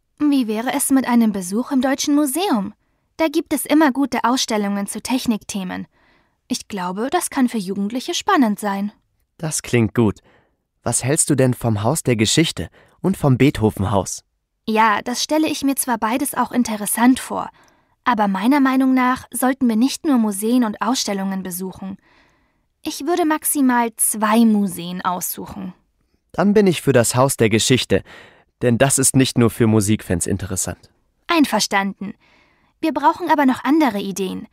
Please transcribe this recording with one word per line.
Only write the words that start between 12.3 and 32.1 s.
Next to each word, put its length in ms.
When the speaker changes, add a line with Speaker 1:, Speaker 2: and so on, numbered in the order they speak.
Speaker 2:
und 160
vom 200
Beethoven-Haus? 880
Speaker 1:
Ja, 360
das 200
stelle 260
ich 140
mir 140
zwar 220
beides 360
auch 180
interessant 680
vor, 300
aber 240
meiner 320
Meinung 340
nach 360
sollten 380
wir 80
nicht 280
nur 140
Museen 460
und 160
Ausstellungen 600
besuchen. 560
Ich 240
würde 180
maximal 720
zwei 480
Museen 580
aussuchen. 680
Speaker 2:
Dann 200
bin 140
ich 160
für 100
das 220
Haus 220
der 120
Geschichte, 540
denn 160
das 220
ist 160
nicht 240
nur 120
für 180
Musikfans 580
interessant. 640
Speaker 1:
Einverstanden. 840